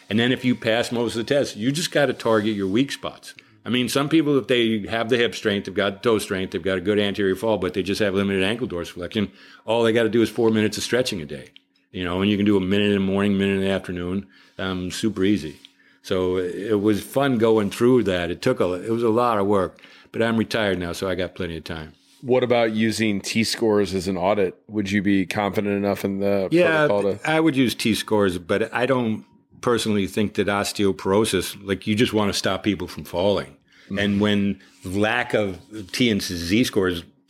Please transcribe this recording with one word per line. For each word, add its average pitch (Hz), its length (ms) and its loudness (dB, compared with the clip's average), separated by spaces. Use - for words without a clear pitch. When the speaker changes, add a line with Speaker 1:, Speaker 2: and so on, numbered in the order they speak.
Speaker 1:
And 104 120 0
then 120 120 2
if 127 140 -2
you 123 80 2
pass 113 380 0
most 117 240 -2
of 113 100 -4
the 139 80 0
tests, 139 240 -2
you 113 140 -2
just 151 180 -4
gotta 139 240 2
target 110 420 2
your 98 120 -2
weak 123 240 0
spots. - 420 -12
I - 40 -6
mean, 120 200 0
some 139 180 0
people, 147 300 2
if 120 80 -2
they 113 420 0
have 113 220 -4
the 123 80 4
hip 117 160 0
strength, 101 320 -2
they've 98 80 -8
got 98 300 -2
toe 113 160 4
strength, 95 320 -4
they've 92 100 -4
got 95 160 0
a 92 40 -6
good 101 180 0
anterior 98 360 0
fall, 110 220 0
but 90 160 -4
they 101 80 -2
just 92 200 -2
have 101 120 2
limited 98 300 0
ankle 117 240 -2
dorsiflexion, 87 640 -4
all 113 160 0
they 113 120 4
gotta 113 160 2
do 117 120 4
is 110 80 4
four 113 220 2
minutes 107 260 2
of 98 60 -6
stretching 117 400 -2
a - 20 -10
day. 69 240 -14
You 92 120 -6
know, 90 180 0
and 101 80 4
you 104 80 4
can 101 80 0
do 104 100 4
a 98 60 2
minute 101 280 2
in 101 40 2
the 98 180 0
morning, 98 240 2
minute 98 200 2
in 98 60 -2
the 95 80 0
afternoon. 92 580 -4
Um, 92 320 -4
super 95 320 -4
easy. 92 320 0
So 92 300 0
it 92 460 -2
was 104 200 2
fun 135 360 0
going 110 320 2
through 123 340 4
that. 90 260 0
It 87 120 -8
took 127 180 2
a, 90 140 2
it 92 160 -6
was 117 140 0
a 117 60 2
lot 117 300 2
of 98 80 0
work, 95 320 0
but 113 100 -4
I'm 113 140 2
retired 107 420 0
now, 87 140 -6
so 95 160 -6
I 92 80 -2
got 87 180 -4
plenty 85 220 -8
of 78 80 -10
time. 80 300 -12
Speaker 2:
What 127 240 2
about 117 300 2
using 107 480 0
T-scores 104 720 2
as 92 160 -2
an 95 80 -2
audit? 92 400 0
Would 104 240 -4
you 104 100 2
be 98 240 2
confident 101 520 -2
enough 101 260 -2
in 98 160 -2
the 98 320 0
Speaker 1:
Yeah, 160 360 2
Speaker 2:
protocol 101 260 0
to 107 160 -6
Speaker 1:
I 160 100 2
would 160 160 2
use 127 180 2
T-scores, 101 640 0
but 95 360 -2
I 117 120 -2
don't 123 380 0
personally 107 460 0
think 101 260 -2
that 98 140 0
osteoporosis, 101 1080 0
like, 98 220 -4
you 107 80 0
just 107 160 2
wanna 104 220 2
stop 95 300 -2
people 90 240 -2
from 80 180 -14
falling. 92 500 -2
Speaker 2:
Mm-hmm. 98 140 -6
Speaker 1:
And 101 200 0
when 101 400 0
lack 107 500 -2
of 101 240 -2
T 123 160 2
and 101 120 2
Z 90 440 0
scores, 90 380 -2